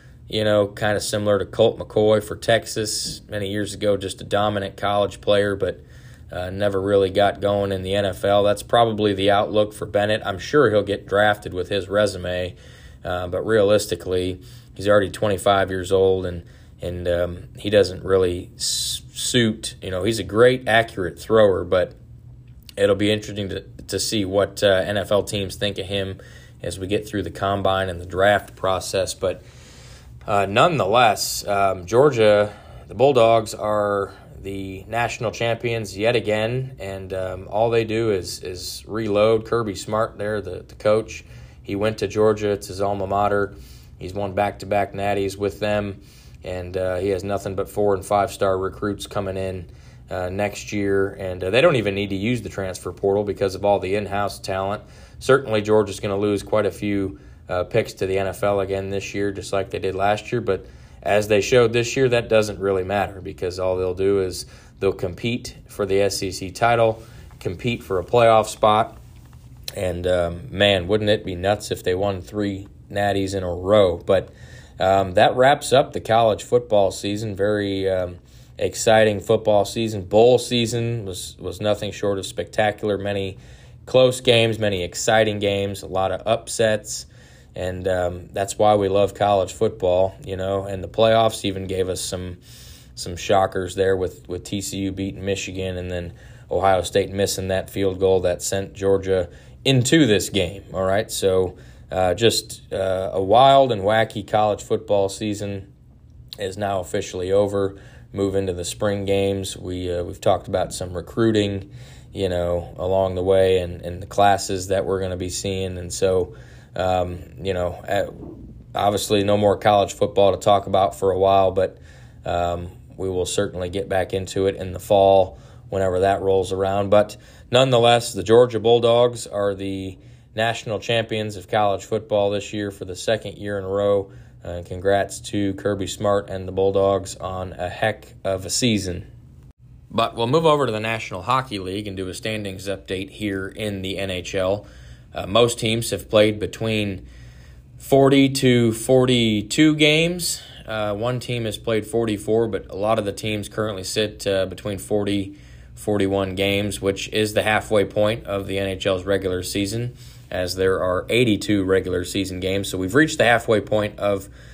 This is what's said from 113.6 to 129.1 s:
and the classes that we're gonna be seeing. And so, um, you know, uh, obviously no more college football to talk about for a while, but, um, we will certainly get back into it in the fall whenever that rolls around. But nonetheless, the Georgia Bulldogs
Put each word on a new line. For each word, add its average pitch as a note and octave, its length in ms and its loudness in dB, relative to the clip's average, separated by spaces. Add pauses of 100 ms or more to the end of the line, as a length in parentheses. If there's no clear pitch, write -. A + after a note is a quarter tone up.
and F2 180 -10
the F2+ 60 -14
classes G2 640 2
that F#2+ 180 0
we're F#2+ 140 -2
gonna F#2 160 -4
be F#2 120 -6
seeing. F#2+ 480 -6
And F2 160 -10
so, F#2 440 0 (380)
um, F2+ 440 -2 (240)
you F#2+ 100 -2
know, F2+ 200 -2
uh, - 380 -4 (640)
obviously G2+ 500 0
no G2+ 120 2
more G2+ 200 4
college G2+ 380 4
football G2 380 4
to F#2 60 -2
talk G2+ 280 2
about G2 280 2
for F#2+ 160 0
a F#2 80 0
while, F#2+ 320 4
but, F#2 280 -2 (460)
um, F2 460 -4 (260)
we F#2+ 140 -6
will F2+ 160 -2
certainly F#2 420 -2
get F#2+ 200 -6
back F#2+ 260 -2
into F#2+ 320 -2
it G2 100 0
in F#2 160 -8
the F#2 60 -10
fall G2 600 6 (300)
whenever F#2+ 320 0
that G2 220 2
rolls F#2+ 300 2
around. G2 360 0
But G#2 280 4 (340)
nonetheless, A#2+ 640 4
the F#2+ 80 -4
Georgia A2+ 380 6
Bulldogs A#2 640 4